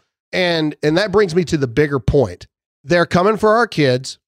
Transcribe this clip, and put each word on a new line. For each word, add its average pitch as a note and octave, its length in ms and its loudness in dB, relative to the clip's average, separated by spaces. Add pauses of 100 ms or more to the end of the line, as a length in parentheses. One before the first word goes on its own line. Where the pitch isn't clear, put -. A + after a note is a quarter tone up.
(340)
And, E3+ 480 -2
and D#3 160 0
that G3+ 140 -2
brings F#3 240 2
me F#3 100 2
to D#3+ 120 -2
the C3+ 100 -2
bigger C#3+ 320 0
point. A#2 480 -2 (360)
They're E3+ 220 2
coming F#3+ 320 0
for G#3+ 180 2
our A#3 120 0
kids. C3 500 -2 (100)